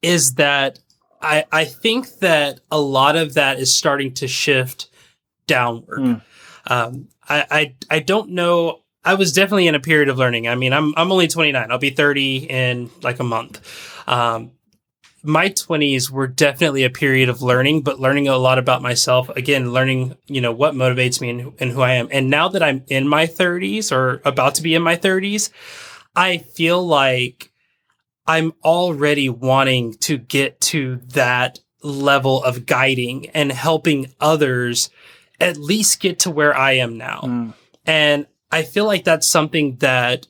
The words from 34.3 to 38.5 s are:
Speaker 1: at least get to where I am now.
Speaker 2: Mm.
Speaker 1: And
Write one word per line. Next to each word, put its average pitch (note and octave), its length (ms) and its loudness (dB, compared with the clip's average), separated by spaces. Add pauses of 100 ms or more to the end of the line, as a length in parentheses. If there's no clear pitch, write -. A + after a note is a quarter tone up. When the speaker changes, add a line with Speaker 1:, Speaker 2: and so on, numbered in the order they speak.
Speaker 1:
at F3 180 0
least F#3+ 420 0
get F3+ 200 -2
to - 100 0
where D3 260 2
I C3+ 180 2
am A#2+ 260 -2
now. B2+ 240 -10
Speaker 2:
Mm. A#2+ 300 -4 (320)
Speaker 1:
And D3 420 2 (240)